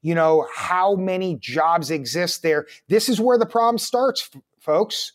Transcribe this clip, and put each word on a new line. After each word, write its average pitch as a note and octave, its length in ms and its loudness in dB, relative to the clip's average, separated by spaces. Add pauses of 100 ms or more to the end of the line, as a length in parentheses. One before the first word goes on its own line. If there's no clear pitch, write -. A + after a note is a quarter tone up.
you E3 140 -2
know, D#3+ 360 4
how F#3 440 0
many F#3 400 -4
jobs D#3 560 0
exist D3+ 500 -4
there, D3+ 240 0 (220)
this A3 200 2
is A3 120 2
where B3 180 4
the A3+ 80 2
problem A#3 320 2
starts, C4 560 -2
f-, C3 80 -20 (160)
folks. F3+ 560 -2